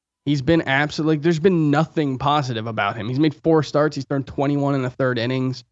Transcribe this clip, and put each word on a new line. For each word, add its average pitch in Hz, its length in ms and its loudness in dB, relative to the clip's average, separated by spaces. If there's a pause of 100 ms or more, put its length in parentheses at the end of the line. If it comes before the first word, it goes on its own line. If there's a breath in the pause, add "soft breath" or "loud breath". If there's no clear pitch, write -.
(260)
he's 143 180 0
been 165 240 4
absolutely, 147 480 0
like, 143 80 -2
there's 165 160 2
been 160 320 4
nothing 147 480 0
positive 131 480 0
about 110 300 -2
him. 104 100 -8
He's 127 120 -2
made 156 140 2
four 160 300 2
starts. 147 320 0
He's 135 100 -6
thrown 135 200 -4
twenty-one 139 500 -2
and 131 100 -2
a 123 60 -6
third 127 260 -2
innings. 127 540 -4